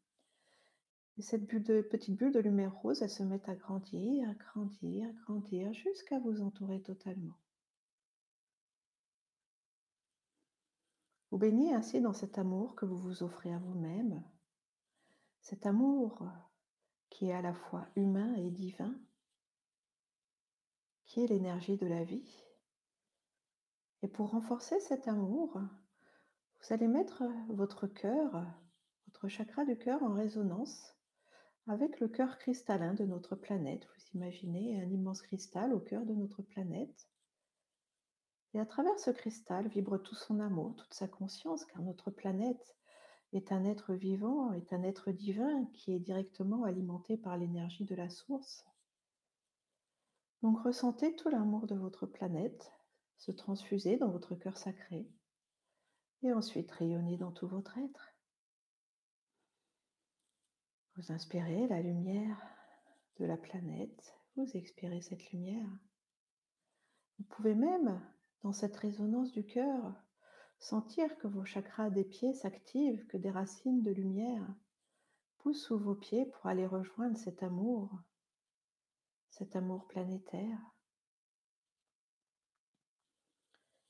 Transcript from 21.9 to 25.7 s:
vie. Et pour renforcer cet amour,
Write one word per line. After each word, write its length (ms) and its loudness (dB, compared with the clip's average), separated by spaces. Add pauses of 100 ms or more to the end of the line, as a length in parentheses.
vie. 380 -6 (1600)
Et 60 0
pour 240 0
renforcer 480 2
cet 260 -2
amour, 540 0 (1000)